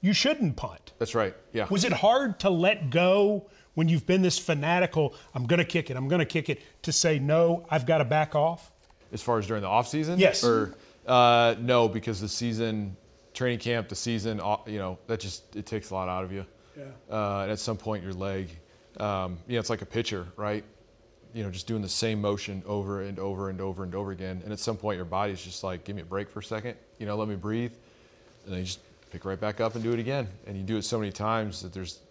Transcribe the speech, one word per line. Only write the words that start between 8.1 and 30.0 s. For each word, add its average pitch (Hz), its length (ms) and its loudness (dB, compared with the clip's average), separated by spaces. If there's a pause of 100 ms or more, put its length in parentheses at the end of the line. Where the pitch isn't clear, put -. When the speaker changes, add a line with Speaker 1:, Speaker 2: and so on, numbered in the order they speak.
Speaker 1:
off"? 160 360 0 (400)
Speaker 2:
As 110 100 -8
far 117 180 2
as 98 80 -4
during 107 160 -2
the 95 60 -2
off 117 180 4
season? 156 320 0
Speaker 1:
Yes. - 240 6
Speaker 2:
Or, 110 320 4 (320)
uh, 120 520 8
no, 120 280 6
because 104 340 -2
the 104 80 -4
season, 110 680 -2 (380)
training 123 260 0
camp, 117 300 -2
the 95 60 -8
season, 110 460 -2
uh, 104 240 0
you 107 140 -8
know, 92 180 -6 (100)
that 113 120 -2
just, - 360 -10
it 104 100 -8
takes 107 240 -8
a - 40 -8
lot 95 160 -2
out 92 140 -2
of 92 80 -8
you. 95 140 -8 (320)
Speaker 1:
Yeah. 143 60 -14 (260)
Speaker 2:
Uh, 101 340 -2
and 98 80 -2
at 104 80 -4
some 113 180 -4
point, 107 260 -4
your 95 100 -8
leg, 95 360 -4 (480)
um, 95 400 -2 (100)
you 123 60 -6
know, 120 60 0
it's - 100 -4
like 110 120 -2
a 101 40 -10
pitcher, 107 420 -4 (100)
right? 104 260 -4 (680)
You 113 100 -6
know, 101 80 -4
just 90 160 -10
doing 113 140 -2
the 95 80 -4
same 110 320 0
motion 101 440 -2
over 101 360 -4
and 98 180 -8
over 98 300 -4
and 92 100 -8
over 95 240 -6
and 90 100 -8
over 98 180 -4
again. 92 320 -8
And 107 100 -8
at 101 60 -10
some 110 180 -4
point, 104 180 -4
your 90 100 -6
body's 95 380 -4
just 90 220 -14
like, 90 180 -6
"Give 101 120 -10
me 92 60 -10
a 80 40 -12
break 98 240 -6
for - 100 -12
a 101 40 -12
second, 110 340 -8 (200)
you 110 80 -8
know, 104 120 -4
let 107 100 -2
me 104 80 -4
breathe." 113 380 -4 (720)
And 101 80 -8
then 90 60 -4
you 92 60 -4
just 92 140 -8 (320)
pick 87 140 -12
right 95 140 -4
back 104 200 -2
up 113 160 0
and 117 80 -6
do 117 80 0
it 117 80 0
again. 120 300 -2 (180)